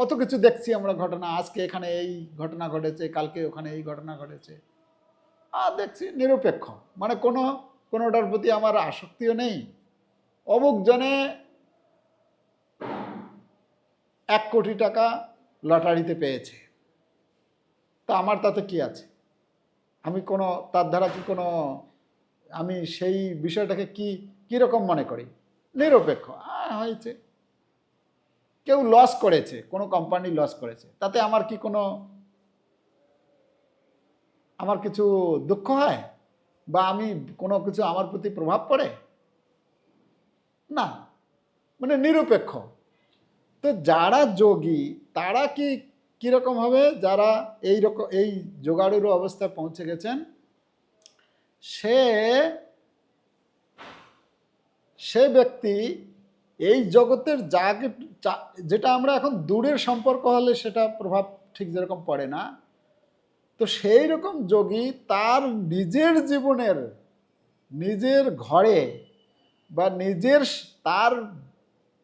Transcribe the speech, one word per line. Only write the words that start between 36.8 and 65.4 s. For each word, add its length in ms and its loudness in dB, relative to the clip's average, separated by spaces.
আমি 140 -4
কোনো 140 -2
কিছু, 140 -6
আমার 180 -2
প্রতি 180 -8
প্রভাব 220 0
পড়ে 180 2
না, 160 -2
মানে 140 0
নিরপেক্ষ। 480 4
তো 60 2
যারা 300 4
যোগী, 420 4
তারা 260 0
কি, 120 -2
কীরকম 340 2
হবে? 180 4
যারা 240 4
এই 140 4
রকম, 200 0
এই 100 0
যোগাড়ুর 400 2
অবস্থায় 400 -6
পৌঁছে 320 -10
গেছেন, 260 -6
সে, 360 0
সে 220 2
ব্যক্তি 380 2
এই 180 4
জগতের 440 4
যা 120 4
কি-, 300 -10
যা, 80 0
যেটা 260 2
আমরা 220 2
এখন 140 -2
দূরের 360 2
সম্পর্ক 380 0
হলে 160 2
সেটা 200 -2
প্রভাব 240 0
ঠিক 200 -8
যেরকম 240 -4
পড়ে 260 -2
না, 80 -6
তো 60 0
সেই 340 6
রকম 220 -4
যোগী 320 2
তার 300 2